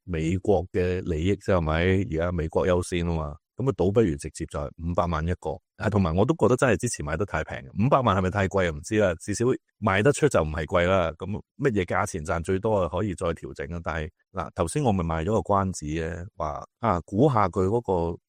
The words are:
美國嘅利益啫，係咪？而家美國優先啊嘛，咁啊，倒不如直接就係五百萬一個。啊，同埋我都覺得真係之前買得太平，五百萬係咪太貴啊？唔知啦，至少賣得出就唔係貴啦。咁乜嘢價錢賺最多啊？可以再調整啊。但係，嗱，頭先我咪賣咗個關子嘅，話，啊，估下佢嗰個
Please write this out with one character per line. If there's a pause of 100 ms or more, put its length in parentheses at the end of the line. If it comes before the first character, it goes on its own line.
美
國
嘅
利
益
啫，
係
咪？
而
家
美
國
優
先
啊
嘛， (200)
咁
啊，
倒
不
如
直
接
就
係
五
百
萬
一
個。 (200)
啊，
同
埋
我
都
覺
得
真
係
之
前
買
得
太
平， (260)
五
百
萬
係
咪
太
貴
啊？
唔
知
啦，
至
少 (360)
賣
得
出
就
唔
係
貴
啦。
咁 (320)
乜
嘢
價
錢
賺
最
多
啊？
可
以
再
調
整
啊。
但
係， (240)
嗱，
頭
先
我
咪
賣
咗
個
關
子
嘅， (120)
話， (180)
啊，
估
下
佢
嗰
個